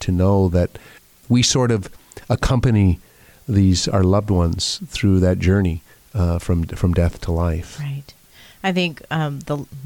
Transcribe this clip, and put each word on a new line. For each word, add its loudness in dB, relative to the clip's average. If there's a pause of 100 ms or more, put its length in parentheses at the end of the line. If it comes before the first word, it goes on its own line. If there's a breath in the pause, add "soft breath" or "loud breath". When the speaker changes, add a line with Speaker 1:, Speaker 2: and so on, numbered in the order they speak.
Speaker 1:
to -4
know 2
that 0 (580 loud breath)
we 4
sort 0
of -2 (400 loud breath)
accompany 2 (480 soft breath)
these, 2
our 2
loved 2
ones 0
through 2
that 2
journey, 0 (300 soft breath)
uh, 0
from, -2
from -2
death 0
to -4
life. -4
Speaker 2:
Right. -10 (480 loud breath)
I -4
think, -4
um, -4
the -8 (200)